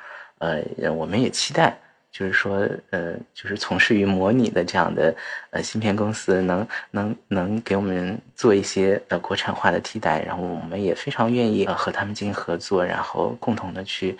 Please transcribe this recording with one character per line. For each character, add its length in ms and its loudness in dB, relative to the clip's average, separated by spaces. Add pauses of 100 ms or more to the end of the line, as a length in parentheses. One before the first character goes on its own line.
(380)
呃， 520 -2
我 140 -2
们 160 2
也 80 4
期 240 -4
待 240 2 (360)
就 140 -4
是 40 -2
说， 380 0 (220)
呃， 240 -4 (180)
就 160 -10
是 80 -4
从 200 -4
事 180 4
于 100 4
模 260 4
拟 160 6
的 160 0
这 140 -2
样 160 2
的， 200 4 (360)
呃， 140 -4
芯 180 -4
片 140 2
公 180 0
司 300 2
能， 220 2 (260)
能， 240 -2 (120)
能 360 0
给 120 0
我 60 2
们 340 -2 (200)
做 180 6
一 80 6
些， 460 2
呃， 100 -2
国 180 -4
产 180 -4
化 180 2
的 80 2
替 180 -10
代， 240 0
然 160 -6
后 60 -4
我 160 -4
们 220 -6
也 120 2
非 180 -4
常 220 2
愿 180 4
意、 140 2
呃， 80 0
和 180 -2
他 140 -2
们 80 -6
进 140 -6
行 40 -2
合 240 -4
作， 300 0
然 160 -2
后 380 -2
共 160 0
同 180 -6
地 100 -8
去， 360 -4